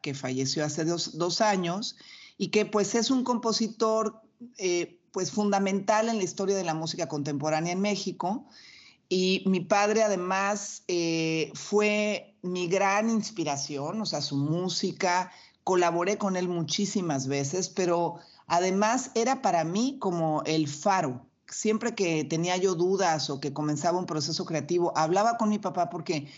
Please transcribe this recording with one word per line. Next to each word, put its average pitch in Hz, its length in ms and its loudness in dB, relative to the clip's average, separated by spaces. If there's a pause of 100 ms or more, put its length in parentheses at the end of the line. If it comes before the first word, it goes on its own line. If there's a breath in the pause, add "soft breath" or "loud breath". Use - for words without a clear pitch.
que 143 100 -4
falleció 131 500 -2
hace 151 220 -2
dos, 165 320 -2
dos 175 240 0
años, 196 560 0 (400 loud breath)
y 196 120 -2
que, 214 180 4
pues, 208 260 0
es 226 160 2
un 262 140 2
compositor, 220 960 0 (380)
eh, 175 400 -2 (120)
pues, 185 200 -4
fundamental 202 800 2
en 226 80 0
la 185 60 0
historia 196 320 0
de 190 80 -2
la 165 120 -2
música 160 320 -4
contemporánea 156 680 -2
en 185 80 -2
México. 202 640 -2 (640 loud breath)
Y 185 380 2
mi 185 140 2
padre, 214 420 4
además, 196 840 -2
eh, 165 680 0
fue 208 880 0
mi 180 240 -4
gran 196 420 2
inspiración, 151 880 -4
o 208 60 -4
sea, 147 160 -4
su 139 160 -4
música, 180 920 0 (320 loud breath)
colaboré 180 560 2
con 190 160 0
él 180 120 -2
muchísimas 170 800 -2
veces, 139 420 -2
pero... 170 480 0 (300 loud breath)
Además 196 640 2
era 254 300 0
para 175 200 4
mí 220 360 0
como 160 460 0
el 156 220 2
faro. 151 600 0 (200)
Siempre 220 460 -2
que 165 300 2
tenía 165 340 0
yo 185 160 2
dudas 175 560 2
o 139 100 -4
que 143 140 -6
comenzaba 151 460 0
un 185 80 -4
proceso 165 380 -4
creativo, 165 520 0
hablaba 196 400 2
con 220 120 2
mi 208 100 0
papá 175 320 -2
porque 160 360 -4 (100)